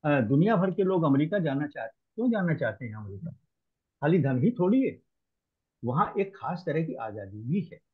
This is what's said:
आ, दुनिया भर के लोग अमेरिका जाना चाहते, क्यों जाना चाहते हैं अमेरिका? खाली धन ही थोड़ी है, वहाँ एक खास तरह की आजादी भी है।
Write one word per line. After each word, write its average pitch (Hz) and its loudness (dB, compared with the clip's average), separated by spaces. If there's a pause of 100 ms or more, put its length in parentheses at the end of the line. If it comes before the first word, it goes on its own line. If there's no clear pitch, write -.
आ, 143 4
दुनिया 151 4
भर 185 2
के 196 -2
लोग 185 2
अमेरिका 156 2
जाना 147 -2
चाहते, 117 -10 (180)
क्यों 240 0
जाना 185 0
चाहते 123 -4
हैं 107 -10
अमेरिका? 101 -12
खाली - -2
धन 127 0
ही 226 4
थोड़ी 214 2
है, 214 -4 (840)
वहाँ 156 0
एक 196 -4
खास 170 -8
तरह 160 -2
की 135 -8
आजादी 107 -12
भी 160 -2
है। - -12 (140)